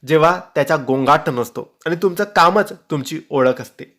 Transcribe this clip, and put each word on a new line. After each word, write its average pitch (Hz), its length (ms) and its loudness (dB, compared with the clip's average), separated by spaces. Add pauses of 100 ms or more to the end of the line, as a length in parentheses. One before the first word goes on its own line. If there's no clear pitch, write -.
जेव्हा 160 380 2 (140)
त्याचा 156 220 0
गोंगाट 135 520 0
नसतो 120 420 -6 (160)
आणि 170 100 -4
तुमचं 180 280 -2
कामच 196 480 2 (180)
तुमची 151 300 -6 (100)
ओळख 127 300 0
असते. - 380 -18